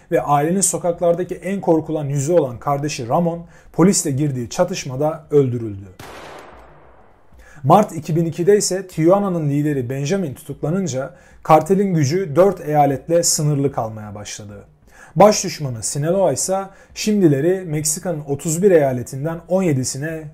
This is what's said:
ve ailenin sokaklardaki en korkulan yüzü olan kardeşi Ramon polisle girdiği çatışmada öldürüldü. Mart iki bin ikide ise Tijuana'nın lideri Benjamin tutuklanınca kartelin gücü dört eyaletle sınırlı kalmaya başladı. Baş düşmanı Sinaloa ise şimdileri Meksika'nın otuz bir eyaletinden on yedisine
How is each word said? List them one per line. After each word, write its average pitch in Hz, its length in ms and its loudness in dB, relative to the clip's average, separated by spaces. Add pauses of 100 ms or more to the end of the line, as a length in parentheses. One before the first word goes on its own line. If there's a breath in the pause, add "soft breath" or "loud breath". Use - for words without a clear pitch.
(120 loud breath)
ve 160 100 2
ailenin 156 400 2
sokaklardaki 175 760 0
en 185 260 -6
korkulan 156 440 0
yüzü 143 280 -2
olan 135 260 2
kardeşi 143 480 -4
Ramon 170 380 0 (280 soft breath)
polisle 175 380 2
girdiği 127 380 -2
çatışmada 156 800 -4
öldürüldü. 117 540 0 (1800 loud breath)
Mart 190 320 4
iki 156 200 -4
bin 170 100 2
ikide 175 320 2
ise 190 300 -4
Tijuana'nın 175 640 2
lideri 143 400 0
Benjamin 143 440 -4
tutuklanınca 147 800 -6 (300 soft breath)
kartelin 190 500 4
gücü 156 420 0
dört 180 320 4
eyaletle 151 560 2
sınırlı 147 480 0
kalmaya 110 440 -8
başladı. 104 480 -16 (520 loud breath)
Baş 202 280 6
düşmanı 131 400 -8
Sinaloa 165 500 0
ise 190 300 -4 (300 soft breath)
şimdileri 185 720 2
Meksika'nın 156 640 -4
otuz 160 360 -2
bir 202 80 6
eyaletinden 139 760 2
on 190 160 2
yedisine 151 600 -2 (100)